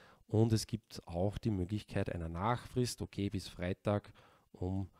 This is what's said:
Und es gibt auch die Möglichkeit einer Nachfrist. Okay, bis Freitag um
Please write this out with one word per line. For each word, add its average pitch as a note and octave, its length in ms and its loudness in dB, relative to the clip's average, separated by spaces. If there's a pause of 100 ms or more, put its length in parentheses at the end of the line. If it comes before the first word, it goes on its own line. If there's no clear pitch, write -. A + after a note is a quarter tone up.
(260)
Und A2 280 6
es A2 140 2
gibt - 380 -8
auch F2+ 320 0
die A2+ 140 0
Möglichkeit G2 600 -2
einer E2 180 -4
Nachfrist. A2+ 720 -2
Okay, G2 280 -2
bis F#2+ 200 -4
Freitag G2 640 -2 (400)
um F#2+ 380 -4 (100)